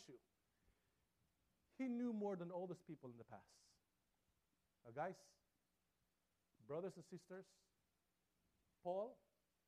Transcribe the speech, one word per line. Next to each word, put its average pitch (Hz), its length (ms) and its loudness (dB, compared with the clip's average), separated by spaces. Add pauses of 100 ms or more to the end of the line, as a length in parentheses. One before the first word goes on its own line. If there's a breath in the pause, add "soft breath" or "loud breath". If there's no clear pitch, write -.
you. 147 80 -12 (1600)
He 262 120 2
knew 240 240 4
more 202 240 4
than 170 160 0
all 180 160 2
those 175 180 -2
people 135 240 -6
in 117 80 -10
the 113 60 -8
past. 101 180 -10 (1400)
Now, 120 80 -10
guys, 175 220 0 (1500)
brothers 165 260 0
and 175 100 -12
sisters, 185 400 -10 (1400)
Paul 196 340 0 (500)